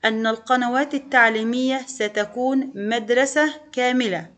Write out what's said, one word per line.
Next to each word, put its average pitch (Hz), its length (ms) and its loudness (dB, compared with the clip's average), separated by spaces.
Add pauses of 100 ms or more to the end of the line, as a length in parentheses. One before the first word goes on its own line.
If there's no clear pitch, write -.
أن 220 220 0
القنوات 247 640 0
التعليمية 254 920 2
ستكون 240 880 -2
مدرسة 240 800 0 (180)
كاملة 247 680 0